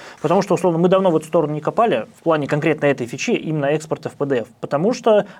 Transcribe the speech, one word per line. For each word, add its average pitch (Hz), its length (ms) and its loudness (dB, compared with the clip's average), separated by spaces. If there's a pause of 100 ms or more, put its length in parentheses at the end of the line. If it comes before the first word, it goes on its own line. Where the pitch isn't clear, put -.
(220)
потому 175 200 2
что, 185 120 0
условно, 170 260 2
мы 180 80 4
давно 190 240 4
в 156 60 2
эту 156 80 -4
сторону 151 280 0
не 151 60 -6
копали, 151 460 0 (100)
в - 80 -20
плане 156 240 0
конкретно 151 380 0
этой 139 200 0
фичи, 139 260 -6
именно 156 340 -2
экспорта 151 420 -4
в - 60 -12
P 143 120 -4
D 139 140 0
F, 110 80 -6 (140)
потому 175 320 -2
что 214 320 2 (140)